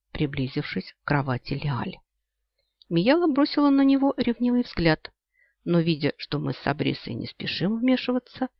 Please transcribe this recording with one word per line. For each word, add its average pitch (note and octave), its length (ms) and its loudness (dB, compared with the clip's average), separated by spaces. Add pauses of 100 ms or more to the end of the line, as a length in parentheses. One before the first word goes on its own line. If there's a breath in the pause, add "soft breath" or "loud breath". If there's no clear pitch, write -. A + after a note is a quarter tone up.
(120)
приблизившись C#3 840 -4
к - 140 -16
кровати C#3+ 460 -2
Лиаль. C#3 440 -4 (920)
Мияла C4 380 4
бросила C#4+ 420 2
на C#4 140 6
него C#4 340 4
ревнивый A#3+ 460 0
взгляд, - 480 0 (520)
но, E3+ 160 2
видя, D#3 380 0
что - 220 -6
мы C#3+ 140 -4
с - 40 -14
Сабрисой C3+ 560 -4
не - 140 -8
спешим - 500 -4
вмешиваться, B3+ 720 -2 (100)